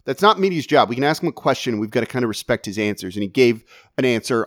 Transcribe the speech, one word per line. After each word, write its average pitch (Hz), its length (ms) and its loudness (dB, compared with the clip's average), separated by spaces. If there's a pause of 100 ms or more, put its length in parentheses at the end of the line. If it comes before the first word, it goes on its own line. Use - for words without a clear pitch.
That's 135 180 -6
not 208 160 0
media's 185 300 -2
job. 123 200 4
We 120 60 -6
can 127 80 -4
ask 151 180 0
him 175 80 -2
a 139 40 -2
question. 127 480 -2
We've 107 100 -4
gotta 113 160 0
kinda 127 220 -2
respect - 380 -4
his 101 120 -6
answers. 101 380 -2
And 104 80 -4
he 98 40 -4
gave 120 360 4 (340)
an 131 60 2
answer 117 420 0